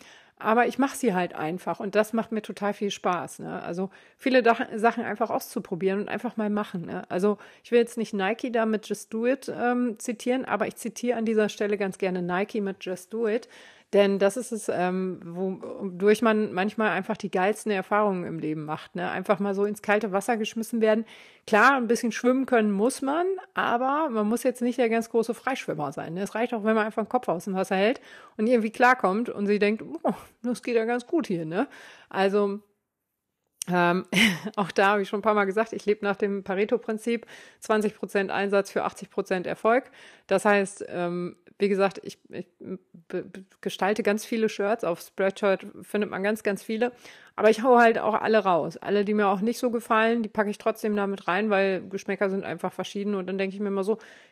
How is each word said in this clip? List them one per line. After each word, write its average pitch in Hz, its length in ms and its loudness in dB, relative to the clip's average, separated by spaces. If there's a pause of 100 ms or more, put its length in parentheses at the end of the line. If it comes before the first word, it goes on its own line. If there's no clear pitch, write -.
(400)
Aber 226 280 4
ich 240 100 -2
mache 269 180 0
sie 220 180 2
halt 180 200 0
einfach 170 460 -6
und 202 160 -4
das 214 160 4
macht 226 180 -2
mir 214 120 -4
total 208 300 -4
viel 202 200 -4
Spaß, 170 480 -4
ne? 160 200 -8
Also 185 300 -6 (260)
viele 254 240 4
Dach-, 226 360 4
Sachen 226 260 2
einfach 208 280 -4
auszuprobieren 190 680 -4
und 208 100 -6
einfach - 280 -6
mal 214 120 -2
machen, 208 380 -4
ne? 180 240 -10
Also 202 280 0 (260)
ich - 80 -4
will 233 80 6
jetzt 233 180 -2
nicht 220 160 -4
Nike 220 380 -2
da 233 120 2
mit 220 240 -2
Just - 240 -8
Do 226 140 -2
It, 269 260 -2
ähm, 240 460 -2
zitieren, 247 460 -4
aber 202 240 -2
ich - 80 -10
zitiere 240 420 -4
an 226 60 -2
dieser 214 240 2
Stelle 208 280 -2
ganz 196 220 -4
gerne 185 240 -2
Nike 190 380 -2
mit 196 240 -6
Just 185 280 -10
Do 226 140 -2
It, 220 220 -2 (460)
denn 196 240 6
das 196 180 2
ist 240 160 -8
es, 214 160 -6
ähm, 185 560 -2
wodurch 190 960 -2
man 214 320 2
manchmal 208 380 -2
einfach 185 260 -4
die 190 140 -8
geilsten 208 420 0
Erfahrungen 190 520 0
im 160 140 -6
Leben 156 280 -6
macht, - 280 -8
ne? 180 160 -4
Einfach 190 300 0
mal 202 140 -2
so 202 100 0
ins 208 180 -6
kalte 214 300 0
Wasser 202 240 0
geschmissen 220 460 -4
werden. 220 240 4 (400)
Klar, 247 320 6
ein 240 80 0
bisschen 226 260 0
schwimmen 254 320 2
können 220 260 4
muss 202 300 0
man, 302 260 0 (280)
aber 262 560 0
man 214 180 0
muss 226 140 0
jetzt 247 180 0
nicht 240 180 0
der 233 120 2
ganz 226 180 0
große 226 240 0
Freischwimmer 156 600 -4
sein, - 200 -8
ne? 175 80 -6
Es 196 140 -6
reicht 233 180 -2
auch, 214 120 -4
wenn 220 100 4
man 214 100 2
einfach 220 180 -4
den 202 60 -6
Kopf 247 200 -2
aus 175 180 -2
dem 196 80 -4
Wasser 190 220 0
hält 208 260 2 (340)
und 214 100 0
irgendwie 233 220 4
klarkommt 240 600 4
und 202 160 -4
sie 208 120 2
denkt, 208 240 2 (200)
„Oh, 277 100 2 (300)
das 240 200 -4
geht 240 140 -2
ja 220 80 2
ganz 240 220 -2
gut 330 200 0
hier“, 170 200 -4
ne? 185 200 -2 (440)
Also, 202 500 2 (1120)
ähm, 175 420 2
<laughs> 196 440 2
auch 185 140 -2
da 196 180 4
habe 202 140 2
ich 190 60 -4
schon 208 120 -4
ein - 20 -8
paar 214 100 2
Mal 202 140 2
gesagt, 214 260 -2
ich - 140 -8
lebe 208 180 0
nach 202 120 0
dem 196 280 -4
Pareto-Prinzip, 220 800 -2 (340)
zwanzig 214 380 0
Prozent 196 340 -2
Einsatz 196 400 0
für - 140 -2
achtzig - 240 -6
Prozent 190 380 -4
Erfolg. 226 440 2 (360)
Das 190 180 2
heißt, 202 440 2
ähm, 175 480 -4 (240)
wie 202 80 2
gesagt, 196 360 0
ich, - 140 -12 (120)
ich - 160 -12 (140)
be-, 185 640 -10
be-, 190 200 -18 (160)
gestalte 202 440 -2
ganz 208 200 0
viele 220 240 0
Shirts, 214 360 -2
auf 170 160 -2
Spreadshirt 190 680 0 (160)
findet 208 260 -2
man 185 140 -6
ganz, 214 220 -2
ganz 196 180 -2
viele, 226 300 -2 (420)
aber 214 160 6
ich 214 140 2
hau 247 140 8
halt 226 200 8
auch 220 160 0
alle 220 240 2
raus. 170 380 2
Alle, 202 280 0
die 208 80 0
mir 208 140 2
auch 180 140 2
nicht 233 180 -2
so 247 140 0
gefallen, 226 500 2
die 214 60 -4
packe 208 220 0
ich 202 80 -8
trotzdem 220 360 -2
damit 196 320 -2
rein, 202 240 0
weil 196 380 2
Geschmäcker 196 420 -2
sind 196 140 -4
einfach 180 280 -6
verschieden 202 440 -6
und 185 100 -4
dann 190 120 -4
denke 190 180 -4
ich 202 40 -10
mir 208 80 -2
immer 196 140 0
so, 214 160 0 (340)